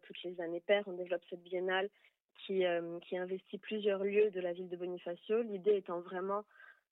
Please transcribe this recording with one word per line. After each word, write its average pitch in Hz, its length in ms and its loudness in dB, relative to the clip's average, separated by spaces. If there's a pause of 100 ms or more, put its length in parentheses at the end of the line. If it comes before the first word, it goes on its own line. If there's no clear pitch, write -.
toutes - 200 -14
les 180 160 -6
années 170 220 -4
paires, 202 260 4
on 185 60 -6
développe 180 360 -2
cette 175 140 -10
biennale 185 460 0 (460)
qui, 190 300 0
euh, 170 360 0
qui 185 160 -6
investit 185 400 -6
plusieurs 202 480 0
lieux 208 260 4
de 185 80 -4
la 180 140 0
ville 180 160 -8
de 175 80 -6
Bonifacio. 180 640 -2
L'idée 208 340 2
étant 185 240 -2
vraiment 190 460 -2 (460)